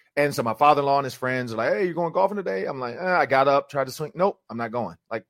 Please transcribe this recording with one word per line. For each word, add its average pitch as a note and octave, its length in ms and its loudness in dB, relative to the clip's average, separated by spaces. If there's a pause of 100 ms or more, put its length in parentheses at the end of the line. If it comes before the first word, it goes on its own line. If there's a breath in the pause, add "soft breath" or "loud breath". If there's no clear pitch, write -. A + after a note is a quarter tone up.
(180 soft breath)
And C#3+ 180 0
so C#3 80 -2
my A2+ 100 -2
father-in-law C#3 440 4
and C#3 80 0
his B2 80 -6
friends B2+ 400 -4
are - 20 -6
like, A#2 160 0
"Hey, G3+ 140 0
you F3 80 -4
going E3 180 -2
golfing F#3+ 240 0
today?" F#3+ 300 -4
I'm C#3+ 160 -6
like, A#2+ 140 -8
eh, - 40 -12
I F3+ 260 2
got C3+ 220 4
up, C#3 220 2
tried C#3 160 -2
to C3 60 -8
swing. D3+ 220 -10
Nope, F#3 360 0
I'm A2 80 -10
not A#2 160 -6
going. G2+ 240 -6 (120)
Like, A2+ 200 -6